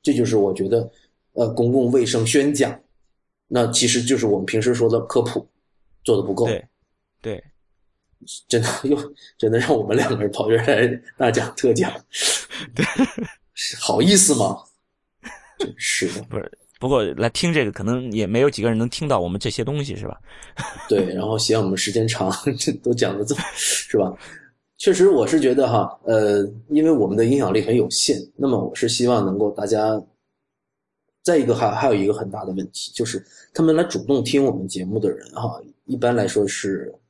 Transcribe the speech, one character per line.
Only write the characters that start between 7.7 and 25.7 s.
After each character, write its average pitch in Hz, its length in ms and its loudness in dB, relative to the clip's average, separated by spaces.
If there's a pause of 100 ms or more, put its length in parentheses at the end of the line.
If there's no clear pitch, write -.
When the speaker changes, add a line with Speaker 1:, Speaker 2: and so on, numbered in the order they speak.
Speaker 1:
真 120 140 2
的， 117 80 0 (140)
又， 143 120 2 (400)
真 - 160 0
的 113 60 2
让 123 180 2
我 113 80 0
们 104 140 0
两 - 180 2
个 101 60 -6
人 104 100 -2
跑 107 160 -4
这 113 80 4
儿 113 80 0
来 117 380 2 (160)
大 120 140 2
讲 113 240 -2
特 - 180 2
讲。 185 180 0 (840)
Speaker 2:
对。 - 100 0 (920)
Speaker 1:
好 107 200 0
意 180 160 6
思 185 200 4
吗？ 101 240 0 (1000)
真 - 180 -6
是 - 340 -4
的。 92 200 -10
Speaker 2:
不 - 80 -8
是， - 140 -10 (280)
不 127 100 -4
过 131 140 2
来 92 260 -2
听 170 240 -2
这 147 120 2
个 101 60 -4
可 - 120 -10
能 123 280 -4
也 104 160 -2
没 113 140 0
有 143 80 4
几 139 120 -6
个 113 80 2
人 113 80 0
能 117 120 0
听 - 180 -6
到 123 140 0
我 87 60 -2
们 92 120 -4
这 117 100 -4
些 113 140 -6
东 143 200 -4
西， 139 120 -8
是 101 100 -12
吧？ - 120 -12 (720)
Speaker 1:
对， 95 260 2
然 95 100 -4
后 110 120 -2
嫌 110 220 0
我 101 80 0
们 95 100 -2
时 101 140 -4
间 113 160 0
长， 101 240 -2 (140)
<laughs> 131 140 -2
这 - 140 -2
都 - 200 -2
讲 101 240 0
得 104 60 -4
这 101 120 -4
么， - 60 -6 (140)
是 - 420 -2
吧？ 92 160 0 (640)
确 - 160 2
实 185 160 6
我 131 160 4
是 160 140 2
觉 131 160 4
得 135 120 4
哈， 113 360 0